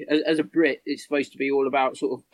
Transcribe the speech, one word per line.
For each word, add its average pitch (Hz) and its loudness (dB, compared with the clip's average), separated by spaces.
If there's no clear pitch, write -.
as, 151 2
as 156 2
a 151 2
Brit, 151 0
it's 139 -6
supposed 143 -2
to - -20
be 139 -2
all 139 2
about 131 0
sort 131 -4
of - -20